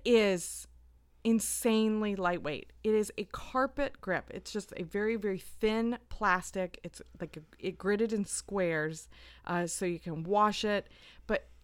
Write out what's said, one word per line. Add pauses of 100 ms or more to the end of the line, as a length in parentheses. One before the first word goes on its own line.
is (560)
insanely
lightweight. (140)
It
is
a
carpet
grip.
It's
just
a
very,
very
thin (120)
plastic.
It's (200)
like
a, (180)
it
gridded
in
squares, (380)
uh,
so
you
can
wash
it. (380)
But (160)